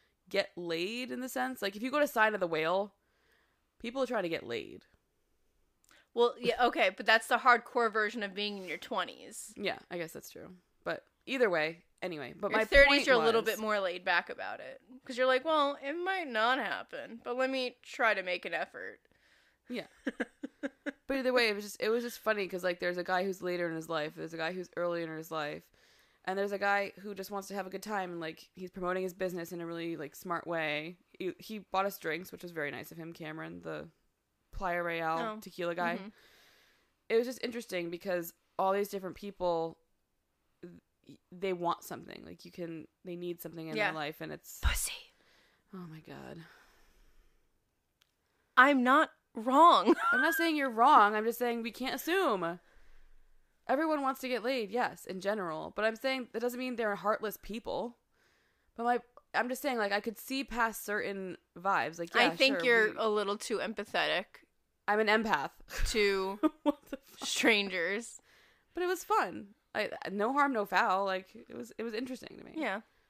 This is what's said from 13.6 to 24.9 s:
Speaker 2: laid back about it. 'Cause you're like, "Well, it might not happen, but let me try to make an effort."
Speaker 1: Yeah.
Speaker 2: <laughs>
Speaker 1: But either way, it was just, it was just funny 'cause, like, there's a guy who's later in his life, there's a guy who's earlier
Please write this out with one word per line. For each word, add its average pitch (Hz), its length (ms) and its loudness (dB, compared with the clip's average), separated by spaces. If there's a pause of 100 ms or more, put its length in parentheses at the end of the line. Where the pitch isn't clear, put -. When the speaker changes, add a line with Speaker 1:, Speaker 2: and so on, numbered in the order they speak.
Speaker 2:
laid 180 240 -4
back 180 240 2
about 101 320 -8
it. - 200 -14 (260)
'Cause 254 100 -10
you're 254 100 2
like, 262 200 4
"Well, 294 360 2
it 285 120 -6
might 359 340 -4
not 240 300 2
happen, 170 640 -6
but 247 120 -4
let 262 140 0
me 254 320 -4
try 226 320 2
to 190 80 -2
make 180 240 -4
an 170 80 -6
effort." - 460 -8 (720)
Speaker 1:
Yeah. 240 160 -8 (180)
Speaker 2:
<laughs> - 1040 -8
Speaker 1:
But 269 120 0
either 254 140 2
way, 240 160 4
it 208 60 2
was 208 100 -6
just, - 160 -12
it 214 80 0
was 233 140 0
just 240 160 -10
funny 208 300 0
'cause, 180 160 -6
like, 175 160 0
there's 180 180 0
a 175 60 -4
guy 180 200 0
who's 190 160 -4
later 175 280 -2
in 160 80 -4
his 160 120 -8
life, 160 260 -2
there's 160 200 -10
a 165 40 -10
guy 160 140 -2
who's 185 240 -8
earlier 170 340 -2